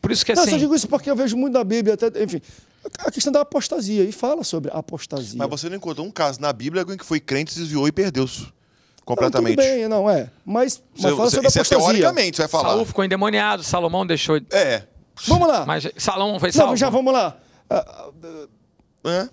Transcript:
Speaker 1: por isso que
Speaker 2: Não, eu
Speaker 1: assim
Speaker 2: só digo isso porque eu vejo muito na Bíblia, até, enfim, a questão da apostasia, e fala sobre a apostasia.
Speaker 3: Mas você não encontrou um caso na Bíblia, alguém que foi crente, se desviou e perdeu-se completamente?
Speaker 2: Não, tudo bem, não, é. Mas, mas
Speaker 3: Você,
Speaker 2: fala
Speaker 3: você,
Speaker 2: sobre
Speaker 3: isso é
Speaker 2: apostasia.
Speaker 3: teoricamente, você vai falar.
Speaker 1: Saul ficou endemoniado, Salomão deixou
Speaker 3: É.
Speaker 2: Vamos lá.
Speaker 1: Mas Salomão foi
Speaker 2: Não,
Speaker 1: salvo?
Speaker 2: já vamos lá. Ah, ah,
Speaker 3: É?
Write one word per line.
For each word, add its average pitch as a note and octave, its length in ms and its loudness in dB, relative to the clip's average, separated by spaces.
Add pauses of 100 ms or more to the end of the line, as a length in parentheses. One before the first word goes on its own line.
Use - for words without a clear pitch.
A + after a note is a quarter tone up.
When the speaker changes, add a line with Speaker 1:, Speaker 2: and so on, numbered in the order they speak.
Speaker 1:
por G#3 100 0
isso - 140 0
que A#3 80 2
Speaker 2:
Não, F4 80 6
eu - 20 8
Speaker 1:
assim B3 80 4
Speaker 2:
só D4+ 60 2
digo D4 180 2
isso C4+ 140 0
porque C#4 200 -2
eu C#4 60 2
vejo A#3 220 0
muito B3+ 160 -2
na B3 100 2
Bíblia, G#3+ 300 2
até, A3 140 0 (140)
enfim, F3 200 -4 (580)
a - 100 -2
questão C#4 220 -2
da C#4 80 -2
apostasia, A#3+ 640 -2
e G3+ 80 0
fala C#4 320 -4
sobre D3+ 260 -6
a D#3+ 100 -8
apostasia. C3+ 580 -12
Speaker 3:
Mas C#3 120 -4
você D3 200 -8
não F#3+ 80 -10
encontrou D#3+ 280 -8
um G#3+ 60 -12
caso C#3 300 -2
na D3 100 -2
Bíblia, C#3+ 300 -4
alguém F#3 160 -8
que - 80 -16
foi D#3 160 -2
crente, C#3+ 320 -4
se E3 80 -10
desviou D3 260 0
e D3+ 60 2
perdeu-se C3+ 520 -2 (600)
completamente? - 500 2
Speaker 2:
Não, C4+ 80 4
tudo C4 140 4
bem, A3 100 -2
não, G#3+ 220 2
é. C#3+ 200 2 (160)
Mas, A#3 380 -2 (100)
mas F3 100 -8 (100)
Speaker 3:
Você, - 20 2
Speaker 2:
fala A3+ 140 2
Speaker 3:
você, - 80 2
Speaker 2:
sobre C4+ 100 4
Speaker 3:
isso - 100 4
é - 40 2
Speaker 2:
apostasia. B3 260 4
Speaker 3:
teoricamente, G3+ 480 2
você E3 60 -2
vai D3+ 80 0
falar. D#3+ 220 0
Speaker 1:
Saul G#3+ 140 2
ficou G3 200 -2
endemoniado, G#3 580 0
Salomão F3+ 420 0
deixou D#3+ 300 0 (160)
Speaker 3:
É. C3+ 320 2 (420)
Speaker 2:
Vamos E4+ 220 6
lá. G#3+ 180 2
Speaker 1:
Mas D#3 300 -4
Salomão G3+ 420 -2
foi F3+ 120 0
Speaker 2:
Não, - 40 -4
Speaker 1:
salvo? C4+ 220 4
Speaker 2:
já B3 140 2
vamos C4 240 0
lá. G#3+ 240 0 (320)
Ah, - 400 -6 (960)
ah, D#3 40 -4
Speaker 3:
É? F#3 240 -2